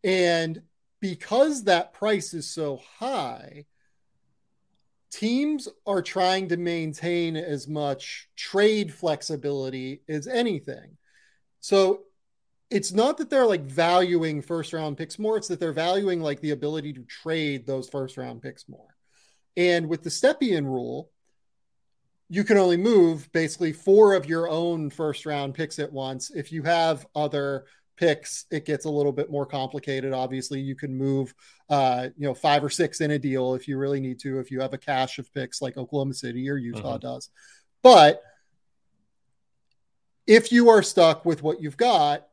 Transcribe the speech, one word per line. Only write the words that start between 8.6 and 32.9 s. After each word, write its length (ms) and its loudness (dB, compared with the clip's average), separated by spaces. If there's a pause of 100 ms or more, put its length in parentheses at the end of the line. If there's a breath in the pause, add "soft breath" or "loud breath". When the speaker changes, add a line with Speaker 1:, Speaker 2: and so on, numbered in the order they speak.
Speaker 1:
flexibility 1160 -6
as 200 -8
anything. 680 -6 (640)
So 420 2 (680)
it's 220 -2
not 260 2
that 120 -6
they're, 160 4
like, 160 0
valuing 800 2
first-round 540 -6
picks 220 -12
more, 180 -2
it's 120 -6
that 100 -4
they're 140 -4
valuing, 480 0
like, 200 -4
the 100 -4
ability 420 -6
to 120 -16
trade 600 -6
those 220 -6
first-round 540 -10
picks 260 -18
more. 260 -20 (640)
And 320 2
with 140 -6
the 80 -8
Stepien 560 0
rule, 440 -8 (1160)
you 140 -2
can 140 4
only 200 6
move 540 4
basically 420 -2
four 420 6
of 120 0
your 220 -2
own 420 -2
first-round 640 -6
picks 240 -8
at 140 -6
once. 380 -8
If 200 -10
you 140 -8
have 500 2
other 520 -4 (300 soft breath)
picks, 540 -2
it 160 -6
gets 180 -4
a 60 -4
little 220 0
bit 180 -6
more 160 -4
complicated. 680 -6
Obviously, 480 -6
you 140 -8
can 200 -10
move, 380 -2 (380 soft breath)
uh, 380 0 (100)
you 80 -6
know, 80 -2
five 300 2
or 40 -4
six 320 -2